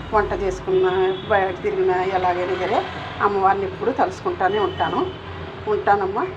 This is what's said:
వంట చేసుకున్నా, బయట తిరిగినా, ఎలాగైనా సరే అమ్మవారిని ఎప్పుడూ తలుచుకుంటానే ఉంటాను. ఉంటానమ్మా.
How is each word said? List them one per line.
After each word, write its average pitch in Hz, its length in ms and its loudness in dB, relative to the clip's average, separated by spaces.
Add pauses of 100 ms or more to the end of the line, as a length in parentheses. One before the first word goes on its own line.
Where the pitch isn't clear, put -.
(140)
వంట 202 180 2
చేసుకున్నా, 185 580 0 (380)
బయట 190 340 2
తిరిగినా, 190 400 2
ఎలాగైనా 180 520 0
సరే 196 280 0 (400)
అమ్మవారిని 196 420 2
ఎప్పుడూ 208 280 -2
తలుచుకుంటానే 269 680 0
ఉంటాను. 196 480 0 (600)
ఉంటానమ్మా. 381 580 2 (100)